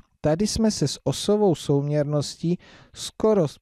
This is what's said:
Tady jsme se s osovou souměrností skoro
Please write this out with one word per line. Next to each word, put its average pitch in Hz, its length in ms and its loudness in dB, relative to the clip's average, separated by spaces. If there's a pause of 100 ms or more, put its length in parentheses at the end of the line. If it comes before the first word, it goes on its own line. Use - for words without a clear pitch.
(220)
Tady 165 260 0
jsme 220 240 0
se 156 160 -2
s - 160 -8
osovou 202 520 2
souměrností 147 1000 -2 (360)
skoro 208 540 0 (140)